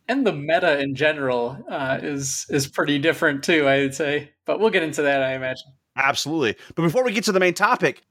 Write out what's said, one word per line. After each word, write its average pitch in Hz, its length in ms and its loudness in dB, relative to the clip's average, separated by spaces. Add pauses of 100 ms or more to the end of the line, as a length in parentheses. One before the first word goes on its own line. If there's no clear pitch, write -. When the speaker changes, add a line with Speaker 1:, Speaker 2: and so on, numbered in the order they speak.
Speaker 1:
And 262 180 0
the 190 60 0
meta 156 480 2
in 139 160 -4
general, 135 760 -2
uh, 151 320 -4
is, 139 460 -6
is 139 180 -2
pretty 147 320 -2
different 147 460 0
too, 156 240 4
I 139 140 4
would 139 120 -2
say. 143 380 -4 (140)
But - 120 0
we'll 220 120 2
get 185 120 2
into 151 200 -2
that, 139 200 2
I 131 120 -2
imagine. 131 400 -8 (260)
Speaker 2:
Absolutely. 139 540 0 (220)
But 165 60 0
before 170 200 2
we 247 100 0
get 208 120 -2
to 220 80 0
the 190 80 4
main 180 140 2
topic, 196 560 0